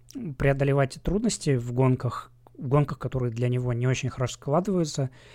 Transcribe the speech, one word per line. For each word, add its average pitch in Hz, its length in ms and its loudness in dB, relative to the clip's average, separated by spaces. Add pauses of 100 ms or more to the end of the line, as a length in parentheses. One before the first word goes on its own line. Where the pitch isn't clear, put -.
(380)
преодолевать 139 640 2
трудности 185 540 0
в 120 160 -4
гонках, 127 580 2 (260)
гонках, 143 420 2
которые 123 320 -2
для 120 180 0
него 123 240 0
не 123 140 0
очень 127 220 0
хорошо 123 260 -4
складываются. 160 720 0 (260)